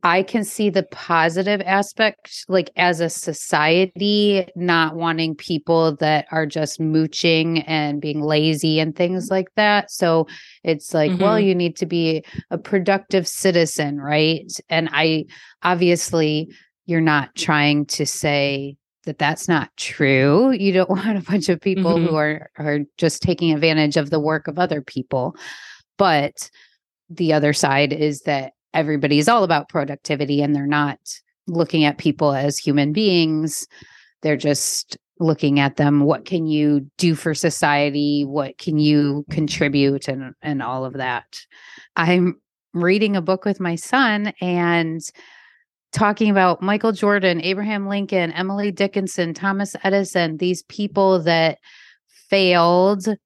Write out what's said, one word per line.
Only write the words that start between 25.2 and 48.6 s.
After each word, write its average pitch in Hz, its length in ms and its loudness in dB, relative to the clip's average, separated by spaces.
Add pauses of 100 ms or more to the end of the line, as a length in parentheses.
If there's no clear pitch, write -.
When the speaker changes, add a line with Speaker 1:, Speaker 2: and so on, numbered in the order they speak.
Speaker 1:
But 156 500 0 (580)
the 160 260 0
other 147 200 2
side 143 400 2
is 151 280 -2
that 135 320 -4 (200)
everybody 147 460 2
is 151 80 2
all 226 160 4
about 165 240 0
productivity 143 720 -4
and 147 140 2
they're 139 100 -2
not 147 320 0 (480)
looking 165 380 0
at 147 140 2
people 147 340 0
as 139 260 -2
human 147 360 0
beings. 160 720 0 (540)
They're 151 160 0
just - 580 -4 (240)
looking 151 400 2
at 139 160 0
them. 147 300 2
What 143 180 0
can 165 240 -4
you 147 500 0
do 170 180 2
for 156 180 -4
society? 147 880 0
What 139 340 -6
can 156 220 -2
you 147 500 2
contribute 143 800 0
and, 131 340 -8
and 143 220 -6
all 131 220 -6
of 127 80 -10
that? 127 480 -8 (560)
I'm 175 420 2 (340)
reading 196 440 2
a 180 40 -2
book 185 220 -2
with 196 160 -2
my 170 160 -4
son 214 640 -2
and 170 600 0 (880)
talking 208 380 2
about 185 320 2
Michael 208 320 0
Jordan, 190 480 0
Abraham 196 480 -4
Lincoln, 196 420 -2
Emily 196 400 -4